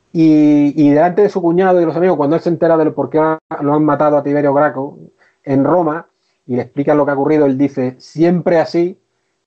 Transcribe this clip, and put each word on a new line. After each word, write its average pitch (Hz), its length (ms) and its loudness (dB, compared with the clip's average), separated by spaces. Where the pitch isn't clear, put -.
Y, 151 640 4
y 147 140 4
delante 170 320 2
de 202 60 2
su 196 120 -6
cuñado 180 360 2
y 175 40 2
de 165 60 0
los 156 100 -4
amigos, 180 180 0
cuando 147 220 0
él 165 40 -4
se - 60 -4
entera 165 300 0
de 151 140 0
por 131 180 -6
qué 156 80 -2
lo 156 560 -2
han 151 100 0
matado 147 320 0
a 139 80 0
Tiberio 143 300 -2
Graco 139 440 -2
en 139 220 0
Roma, 160 420 -2
y 123 80 -6
le 123 80 -4
explican 143 340 -2
lo 143 80 2
que 143 60 -4
ha - 20 -2
ocurrido, 143 320 0
él 135 120 0
dice, 135 420 -4
"Siempre 170 580 -2
así, 170 400 -2